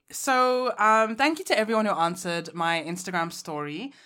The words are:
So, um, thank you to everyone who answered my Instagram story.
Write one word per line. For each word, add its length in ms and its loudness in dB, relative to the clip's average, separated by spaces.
So, 680 0
um, 380 4
thank 240 2
you 60 -10
to 120 0
everyone 280 2
who 80 2
answered 600 -2
my 320 0
Instagram 460 -4
story. 600 -8